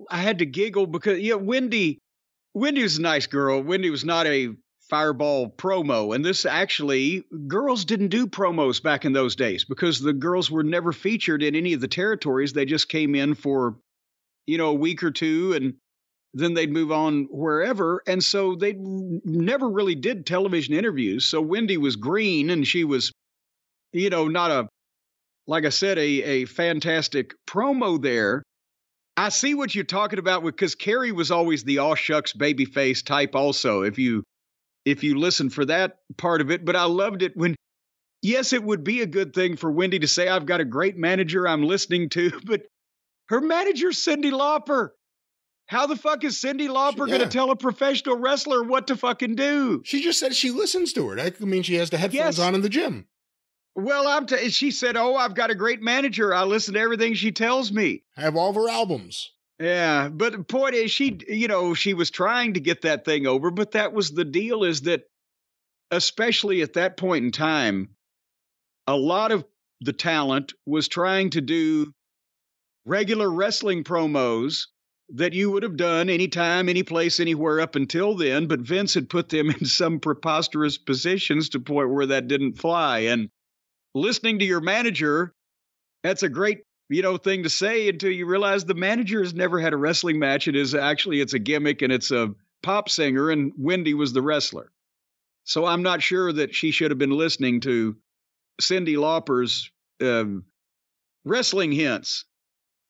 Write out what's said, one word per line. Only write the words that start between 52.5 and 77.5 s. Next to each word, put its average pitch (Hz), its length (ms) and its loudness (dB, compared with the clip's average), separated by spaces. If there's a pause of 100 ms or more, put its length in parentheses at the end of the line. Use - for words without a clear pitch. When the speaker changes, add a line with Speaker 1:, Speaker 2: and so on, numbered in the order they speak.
Speaker 2:
in 196 60 2
the 208 60 2
gym. 208 380 -2 (720)
Speaker 1:
Well, 277 320 0
I'm 285 180 0
t-, 240 240 0
she 269 220 0
said, 240 240 -2
"Oh, 247 180 2
I've 240 220 0
got 226 140 2
a 220 40 0
great 220 260 0
manager. 226 540 0
I 180 80 2
listen 208 320 0
to 208 60 0
everything 226 340 2
she 202 160 0
tells 233 400 0
me." 196 320 0 (140)
Speaker 2:
I 143 60 -12
have 156 140 0
all 180 140 2
of 196 60 -2
her 226 120 2
albums. 185 600 -4 (300)
Speaker 1:
Yeah, 160 480 2
but 196 240 0
the 202 100 -8
point 262 320 0
is, 226 160 0
she, 254 380 -2
you 220 180 -2
know, 180 280 2
she 196 200 0
was 170 160 0
trying 226 440 0
to 175 60 -2
get 165 220 -2
that 156 220 0
thing 151 240 2
over, 135 240 2
but 208 200 -2
that 208 200 0
was 196 180 0
the 165 140 -2
deal, 202 400 -2
is 156 180 0
that, 165 220 0 (840)
especially 196 720 0
at 143 120 -4
that 175 220 0
point 170 300 0
in 120 40 0
time, 127 600 0 (960)
a 139 100 2
lot 185 360 2
of 180 120 0 (360)
the 123 120 -4
talent 139 600 0 (140)
was 147 220 0
trying 190 420 0
to 160 100 -2
do 156 520 0 (920)
regular 202 440 0
wrestling 185 540 0
promos 143 800 0 (440)
that 160 220 -2
you 196 180 0
would 196 120 0
have 190 140 -6
done 170 320 2
anytime, 175 600 0
any 180 140 2
place, 165 380 0
anywhere 160 400 2